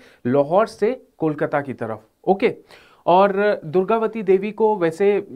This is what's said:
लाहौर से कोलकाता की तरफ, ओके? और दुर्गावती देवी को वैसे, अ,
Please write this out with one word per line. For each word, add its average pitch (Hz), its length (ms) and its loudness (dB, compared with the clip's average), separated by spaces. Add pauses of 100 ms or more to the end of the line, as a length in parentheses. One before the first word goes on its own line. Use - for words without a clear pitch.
(280)
लाहौर 147 400 2
से 220 400 -4 (100)
कोलकाता 156 440 -2
की 131 120 -8
तरफ, 110 300 -10 (220)
ओके? 196 300 0 (500)
और 196 600 2
दुर्गावती 214 580 -2
देवी 190 280 2
को 214 260 0
वैसे, 185 400 0
अ, - 80 -6 (100)